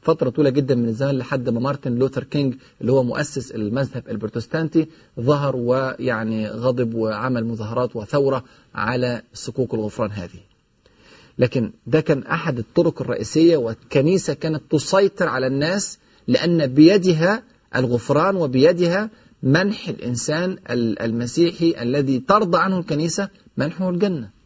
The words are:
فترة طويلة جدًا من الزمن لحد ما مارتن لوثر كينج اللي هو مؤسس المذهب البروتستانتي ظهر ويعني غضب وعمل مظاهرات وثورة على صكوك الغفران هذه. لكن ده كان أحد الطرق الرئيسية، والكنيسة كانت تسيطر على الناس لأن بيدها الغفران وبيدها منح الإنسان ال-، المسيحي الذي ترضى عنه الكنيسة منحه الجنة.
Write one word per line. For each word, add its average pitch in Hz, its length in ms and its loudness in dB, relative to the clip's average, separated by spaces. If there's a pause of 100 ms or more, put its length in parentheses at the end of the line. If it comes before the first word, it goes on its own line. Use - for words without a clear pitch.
فترة 160 280 0
طويلة 147 200 2
جدًا 135 260 0
من 120 120 0
الزمن 135 300 -2
لحد 127 320 -4
ما 117 100 -2
مارتن 135 360 -4
لوثر 131 280 -2
كينج 139 320 -2 (260)
اللي 113 100 0
هو 135 120 4
مؤسس 135 480 -6
المذهب 117 580 -4
البروتستانتي 120 760 -4 (320)
ظهر 139 360 0
ويعني 120 920 -2
غضب 120 460 -2
وعمل 113 500 -2
مظاهرات 113 500 -4
وثورة 135 480 0 (320)
على 123 460 -2 (120)
صكوك 117 400 -6
الغفران 107 380 -4
هذه. 90 280 -10 (1000)
لكن 120 340 0 (160)
ده 151 140 2
كان 143 220 0
أحد 160 360 -4
الطرق 165 420 0
الرئيسية، 151 560 2
والكنيسة 135 760 0
كانت 160 360 -4
تسيطر 190 580 2
على 131 200 -2
الناس 156 520 -2 (280)
لأن 156 400 2
بيدها 175 760 6 (320)
الغفران 135 600 2
وبيدها 170 760 2 (340)
منح 180 460 2
الإنسان 151 680 -4 (120)
ال-، 120 320 -2
المسيحي 120 800 0
الذي 131 380 0
ترضى 190 380 2
عنه 185 220 0
الكنيسة 165 500 -2 (280)
منحه 165 320 -2
الجنة. 175 400 -2 (160)